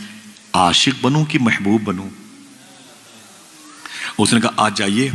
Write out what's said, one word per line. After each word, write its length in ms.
आशिक 460
बनूँ 220
कि 140
महबूब 440
बनूँ?" 280
उसने 220
कहा, 180
"आज 160
जाइए, 400